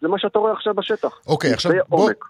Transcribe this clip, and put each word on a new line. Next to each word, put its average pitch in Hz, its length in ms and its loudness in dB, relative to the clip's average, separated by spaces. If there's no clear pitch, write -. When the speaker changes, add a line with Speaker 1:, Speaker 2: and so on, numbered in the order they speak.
Speaker 1:
זה 160 80 -2
מה 190 100 0
שאתה 208 200 0
רואה 220 140 2
עכשיו 208 220 -2
בשטח. - 520 -4
Speaker 2:
אוקיי, 151 260 0
עכשיו 160 200 0
Speaker 1:
מבצעי 185 180 0
Speaker 2:
בוא, 170 140 2
Speaker 1:
עומק. 214 260 -2